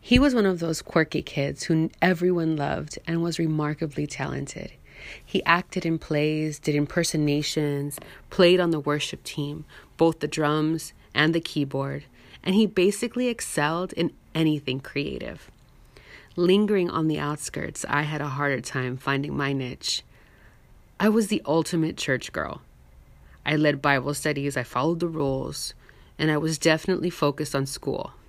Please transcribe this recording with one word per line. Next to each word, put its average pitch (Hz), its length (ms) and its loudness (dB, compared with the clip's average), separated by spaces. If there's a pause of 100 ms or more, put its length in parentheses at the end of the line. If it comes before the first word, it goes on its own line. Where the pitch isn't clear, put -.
He 247 180 4
was 269 160 4
one 214 120 2
of 185 120 0
those 165 240 -4
quirky - 400 0
kids 143 420 -6
who 160 260 2 (100)
everyone 170 560 2
loved 147 500 -4
and 165 160 -2
was 170 160 -4
remarkably 151 680 -2
talented. 135 640 -8 (520)
He - 200 -2
acted 175 420 2
in 165 120 2
plays, 156 600 0
did 151 160 0
impersonations, 147 1200 0 (320)
played 180 280 6
on 170 140 2
the 156 80 0
worship 147 420 -4
team, 147 420 -8 (320)
both 165 220 4
the 147 100 -4
drums 156 640 0 (220)
and 156 180 4
the 165 80 2
keyboard, 139 640 -4 (380)
and 190 140 2
he 220 100 6
basically 214 640 2
excelled 170 640 -2
in - 200 -2 (220)
anything 151 460 0
creative. - 720 -8 (840)
Lingering 190 560 4
on 160 160 0
the 151 120 2
outskirts, - 720 -6
I 147 140 0
had 151 180 -4
a 147 80 -6
harder 139 320 -2
time 127 360 -6
finding 139 400 -4
my 139 160 0
niche. 131 500 -6 (960)
I 208 100 2
was 214 200 2
the - 180 -2
ultimate 160 500 0
church - 360 -4
girl. 73 300 -2 (840)
I 151 80 4
led 147 280 4
Bible 139 320 2
studies, 143 420 -2
I 127 60 -2
followed 156 380 -2
the 175 80 -2
rules, 139 680 -4 (440)
and 156 120 2
I 151 80 2
was 160 200 -2
definitely 160 520 2
focused 147 440 -2
on 139 120 0
school. - 460 -6 (160)